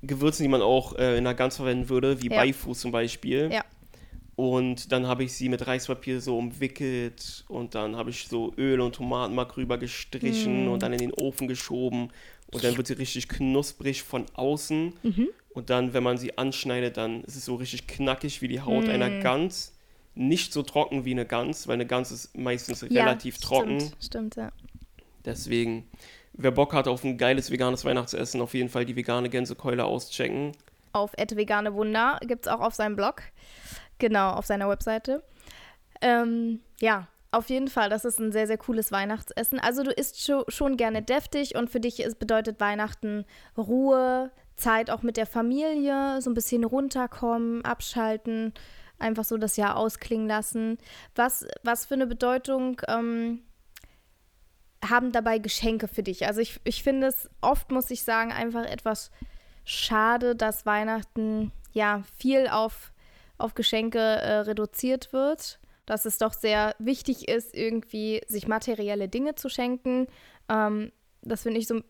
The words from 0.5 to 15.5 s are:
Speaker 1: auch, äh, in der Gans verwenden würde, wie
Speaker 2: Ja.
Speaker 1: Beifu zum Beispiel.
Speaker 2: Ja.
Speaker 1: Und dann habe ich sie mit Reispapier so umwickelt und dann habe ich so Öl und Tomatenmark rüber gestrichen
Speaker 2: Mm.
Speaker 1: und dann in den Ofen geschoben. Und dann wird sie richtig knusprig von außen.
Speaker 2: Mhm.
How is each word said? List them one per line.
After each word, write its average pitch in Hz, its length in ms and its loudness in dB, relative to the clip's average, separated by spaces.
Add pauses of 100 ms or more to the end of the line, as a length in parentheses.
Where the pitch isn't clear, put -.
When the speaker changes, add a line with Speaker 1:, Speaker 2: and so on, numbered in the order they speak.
Speaker 1:
auch, 127 360 4
äh, 123 200 4
in 123 80 2
der 123 80 2
Gans 127 240 0
verwenden 127 320 0
würde, 131 320 2
wie 120 80 -2
Speaker 2:
Ja. 110 80 2
Speaker 1:
Beifu 127 360 2
zum 120 180 -4
Beispiel. 127 600 0
Speaker 2:
Ja. 220 120 0 (760)
Speaker 1:
Und 127 560 0
dann 127 120 2
habe 127 200 0
ich 127 80 -8
sie 127 160 -2
mit 123 180 0
Reispapier 127 540 -2
so 123 160 -2
umwickelt 123 1120 -4
und 120 260 -6
dann 110 220 -2
habe 117 120 -4
ich 120 200 -10
so 113 280 -2
Öl 135 240 2
und 123 140 0
Tomatenmark 123 600 -2
rüber 123 200 -2
gestrichen 127 880 -2
Speaker 2:
Mm. 127 60 2
Speaker 1:
und 120 120 0
dann 123 100 -2
in 123 60 -2
den 123 140 -2
Ofen 135 340 -2
geschoben. 123 640 -4 (420)
Und 123 120 -6
dann 123 140 2
wird 127 100 -2
sie 135 60 -4
richtig 127 360 -6
knusprig 139 720 -2
von - 320 -6
außen. 156 600 -2 (100)
Speaker 2:
Mhm. 226 240 2 (260)